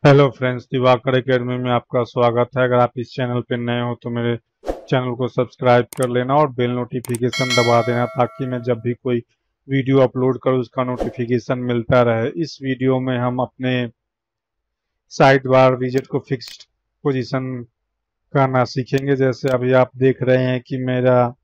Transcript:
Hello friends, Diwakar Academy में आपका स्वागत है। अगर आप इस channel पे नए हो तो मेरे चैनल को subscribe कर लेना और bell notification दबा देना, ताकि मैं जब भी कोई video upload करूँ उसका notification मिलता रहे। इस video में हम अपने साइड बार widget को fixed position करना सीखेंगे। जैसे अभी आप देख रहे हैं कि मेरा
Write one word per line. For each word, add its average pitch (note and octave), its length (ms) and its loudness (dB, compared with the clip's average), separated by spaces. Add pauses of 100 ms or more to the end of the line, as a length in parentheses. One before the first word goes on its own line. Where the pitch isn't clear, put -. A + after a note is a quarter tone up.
Hello C#3+ 260 6
friends, B2+ 360 -4
Diwakar B2+ 520 2
Academy B2+ 400 0
में B2 140 -4
आपका A#2+ 320 -2
स्वागत A#2+ 540 0
है। B2+ 60 2
अगर B2 120 0
आप B2 240 2
इस A#2 100 -8
channel B2 320 -4
पे B2 160 -6
नए A#2+ 240 -4
हो A#2+ 120 -4 (100)
तो A#2+ 60 -8
मेरे A#2+ 260 -2 (300)
चैनल B2+ 500 -4
को B2 120 -4
subscribe B2 580 0 (120)
कर B2+ 120 -2
लेना B2 260 -2
और D3+ 180 2
bell A#2+ 180 -2
notification B2 800 -4
दबा A#2+ 300 2
देना, A#2+ 260 0
ताकि B2+ 380 -4
मैं B2 160 -6
जब A#2 180 -4
भी A#2+ 160 -4
कोई B2 240 -4 (480)
video C3+ 320 2
upload B2+ 400 0
करूँ C3 200 0
उसका B2+ 240 -6
notification B2 760 -4
मिलता B2 420 0
रहे। A#2 240 0 (100)
इस D#3+ 260 -8
video C3 360 0
में B2+ 180 -4
हम B2 220 -4
अपने B2+ 360 -4 (1400)
साइड C3+ 360 4
बार C3 300 6
widget B2+ 300 -4
को C#3+ 140 -4
fixed - 420 -10 (400)
position C3 440 -4 (840)
करना C3 320 2
सीखेंगे। C3+ 520 -2
जैसे C3 340 0
अभी B2+ 240 0
आप B2+ 220 4
देख B2+ 260 2
रहे B2+ 200 2
हैं B2+ 180 -2
कि C3+ 220 -8
मेरा B2+ 320 2 (280)